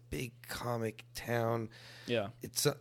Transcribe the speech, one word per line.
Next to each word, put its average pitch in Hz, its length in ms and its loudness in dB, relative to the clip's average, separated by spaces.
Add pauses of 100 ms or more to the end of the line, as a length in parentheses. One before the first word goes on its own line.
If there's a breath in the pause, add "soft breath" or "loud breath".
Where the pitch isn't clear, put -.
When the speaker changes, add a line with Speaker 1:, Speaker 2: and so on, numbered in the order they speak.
(100)
Speaker 1:
big 139 220 -4 (160)
comic 117 560 0 (100)
town. 117 540 2 (380 loud breath)
Speaker 2:
Yeah. 113 220 2 (140)
Speaker 1:
It's, - 240 0
uh, 143 140 4